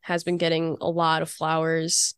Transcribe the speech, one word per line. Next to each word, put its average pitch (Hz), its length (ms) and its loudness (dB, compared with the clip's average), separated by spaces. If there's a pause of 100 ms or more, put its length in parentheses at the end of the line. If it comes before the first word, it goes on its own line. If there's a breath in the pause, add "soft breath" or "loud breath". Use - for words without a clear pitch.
has 175 240 -4
been 175 120 0
getting 165 440 0
a - 80 -2
lot 160 320 2
of 160 80 -4
flowers 160 880 0